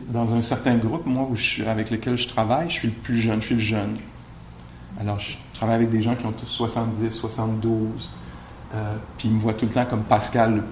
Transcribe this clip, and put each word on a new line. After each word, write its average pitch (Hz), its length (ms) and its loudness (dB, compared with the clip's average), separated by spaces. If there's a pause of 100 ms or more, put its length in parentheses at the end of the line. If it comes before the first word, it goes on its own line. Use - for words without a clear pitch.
dans 117 240 2
un 117 80 4
certain 120 340 2
groupe, 117 300 2
moi, 131 240 2
où 123 60 0
je - 80 -2
suis, - 200 0
avec 110 280 0
lequel 120 260 0
je 120 100 0
travaille, 127 420 2
je 170 60 -4
suis - 120 0
le 110 60 0
plus - 240 -2
jeune, 110 240 4
je - 60 -6
suis 123 80 2
le 113 60 4
jeune. 107 360 0 (1000)
Alors, 104 200 -2
je - 160 -8 (180)
travaille 113 220 2
avec 113 140 4
des 110 120 4
gens 117 140 4
qui 120 100 -6
ont 113 60 -2
tous - 160 -8
soixante-dix, 113 640 -2
soixante-douze, 110 1000 -2 (640)
euh, 107 220 -2 (220)
puis 113 120 0
ils 110 60 6
me 110 40 6
voient 110 140 2
tout 113 120 0
le 107 60 2
temps 123 140 4
comme 113 180 0
Pascal, 113 520 4
le, 104 160 0